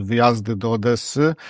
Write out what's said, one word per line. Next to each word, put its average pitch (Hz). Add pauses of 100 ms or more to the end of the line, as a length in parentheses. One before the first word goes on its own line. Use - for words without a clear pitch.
wyjazdy 113
do 113
Odessy. 120 (160)